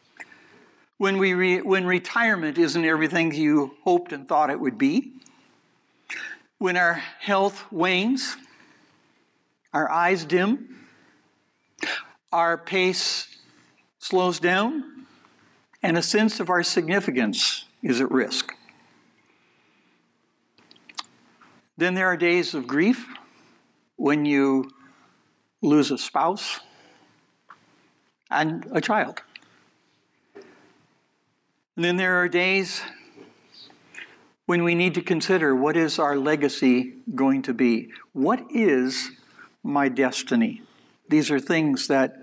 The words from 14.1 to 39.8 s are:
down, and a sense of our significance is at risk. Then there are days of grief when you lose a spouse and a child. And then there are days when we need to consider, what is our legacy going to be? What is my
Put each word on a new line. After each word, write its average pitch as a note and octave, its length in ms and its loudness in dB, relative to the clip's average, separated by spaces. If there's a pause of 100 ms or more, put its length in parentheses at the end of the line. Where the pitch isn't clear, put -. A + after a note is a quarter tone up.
down, G#3 640 -2 (800)
and E3+ 140 0
a E3+ 40 0
sense G#3+ 380 0
of F3+ 100 -4
our F3 140 2
significance D#3+ 1040 -2 (180)
is B2+ 160 0
at C3 100 0
risk. - 440 -2 (3250)
Then F3+ 160 0
there F#3 140 0
are F3+ 80 0
days F3 380 2
of C3 140 -6
grief F3 380 2 (920)
when D3 260 0
you C#3 480 2 (920)
lose D3 300 4
a B2+ 60 -2
spouse - 640 -4 (1700)
and D#3 400 -2
a F#3+ 80 -2
child. G3+ 420 -2 (2500)
And E3 80 -4
then F3 140 0
there F#3 180 0
are F3+ 140 2
days F#3 520 0 (1600)
when F3 180 0
we E3+ 120 0
need F3 180 2
to F3 80 -2
consider, E3 520 0
what C#3+ 220 0
is E3 240 0
our C#3+ 160 2
legacy C3+ 800 2 (220)
going C3+ 260 2
to C3 120 -4
be? A#2 380 0 (220)
What F3+ 360 -2
is C3+ 640 0 (500)
my C#3+ 280 0